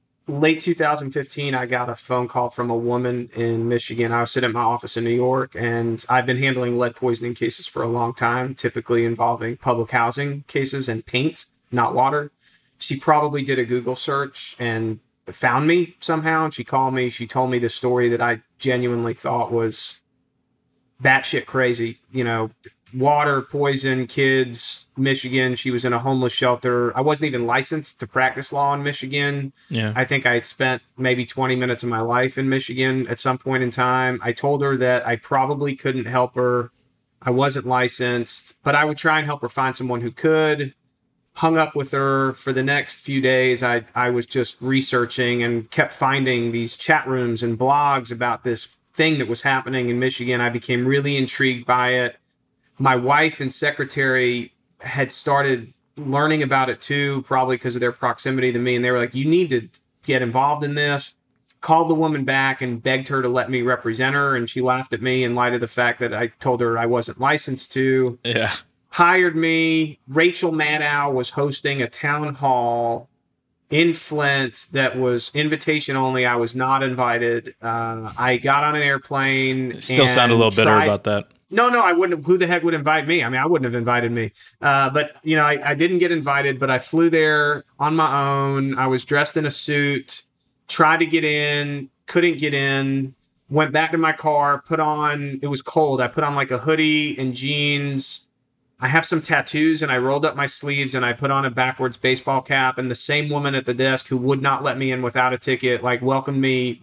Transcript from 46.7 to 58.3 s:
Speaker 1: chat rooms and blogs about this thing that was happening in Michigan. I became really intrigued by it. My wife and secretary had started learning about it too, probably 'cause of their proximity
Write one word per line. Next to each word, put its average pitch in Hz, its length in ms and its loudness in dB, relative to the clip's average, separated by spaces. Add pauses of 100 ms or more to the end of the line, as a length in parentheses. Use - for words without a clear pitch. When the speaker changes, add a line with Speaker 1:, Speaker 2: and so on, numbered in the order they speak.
Speaker 1:
chat 143 320 0
rooms 123 360 -2
and 117 140 0
blogs 135 540 2
about 117 320 -4
this 117 240 -4 (280)
thing 156 240 2
that 117 80 -2
was 117 160 -2
happening 131 460 0
in 120 100 0
Michigan. 123 420 0
I 120 80 0
became 123 380 -2
really 139 300 2
intrigued 127 500 0
by 127 220 2
it. 123 260 0 (640)
My 135 140 4
wife 143 460 2
and 131 100 -4
secretary 131 1040 -2 (260)
had 131 320 -4
started 139 600 0 (240)
learning 147 460 0
about 131 260 2
it - 100 -4
too, 143 440 -2
probably 131 340 2
'cause 123 180 -4
of 120 60 -6
their 120 100 2
proximity 127 640 -2